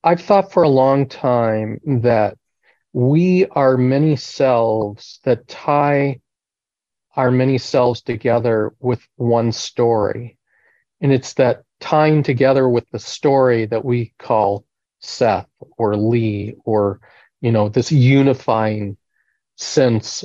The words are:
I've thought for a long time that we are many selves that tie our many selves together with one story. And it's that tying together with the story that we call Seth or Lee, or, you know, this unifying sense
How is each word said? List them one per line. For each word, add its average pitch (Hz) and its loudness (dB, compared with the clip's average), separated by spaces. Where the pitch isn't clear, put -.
I've 175 0
thought 196 2
for 180 2
a 156 4
long 135 2
time 113 -2
that 117 0
we 175 2
are 131 2
many 139 2
selves 113 -2
that - -2
tie 143 -2
our 127 0
many 127 0
selves 123 -2
together 117 -2
with 123 -4
one 117 0
story. 117 -4
And 139 2
it's 127 -2
that 123 0
tying 156 2
together 131 2
with 120 -2
the 117 -10
story 127 0
that 110 -6
we 123 -4
call 104 -2
Seth 101 -2
or 107 -2
Lee, 110 -2
or, 104 -2
you 117 0
know, 107 2
this 120 -2
unifying 120 2
sense - -2